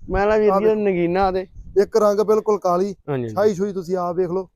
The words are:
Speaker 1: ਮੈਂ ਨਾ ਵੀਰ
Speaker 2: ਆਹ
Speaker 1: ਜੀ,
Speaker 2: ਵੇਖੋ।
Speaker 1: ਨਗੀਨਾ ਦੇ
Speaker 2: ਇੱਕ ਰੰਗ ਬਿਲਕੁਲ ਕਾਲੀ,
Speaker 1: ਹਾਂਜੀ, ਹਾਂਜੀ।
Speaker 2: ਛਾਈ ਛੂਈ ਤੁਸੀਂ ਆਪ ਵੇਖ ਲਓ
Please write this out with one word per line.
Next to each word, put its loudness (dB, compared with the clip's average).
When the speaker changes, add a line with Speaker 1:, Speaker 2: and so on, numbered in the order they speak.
Speaker 1:
ਮੈਂ 0
ਨਾ 2
ਵੀਰ 4
Speaker 2:
ਆਹ 4
Speaker 1:
ਜੀ, 2
Speaker 2:
ਵੇਖੋ। 2
Speaker 1:
ਨਗੀਨਾ 0
ਦੇ -4
Speaker 2:
ਇੱਕ -2
ਰੰਗ 2
ਬਿਲਕੁਲ 2
ਕਾਲੀ, 0
Speaker 1:
ਹਾਂਜੀ, -4
ਹਾਂਜੀ। -6
Speaker 2:
ਛਾਈ 2
ਛੂਈ -4
ਤੁਸੀਂ -6
ਆਪ -4
ਵੇਖ -2
ਲਓ -6